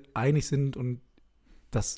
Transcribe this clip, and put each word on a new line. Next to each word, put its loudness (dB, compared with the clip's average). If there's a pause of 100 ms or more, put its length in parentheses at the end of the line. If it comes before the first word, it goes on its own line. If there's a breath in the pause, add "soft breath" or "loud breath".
(140)
einig 2
sind 0
und -4 (720)
das -2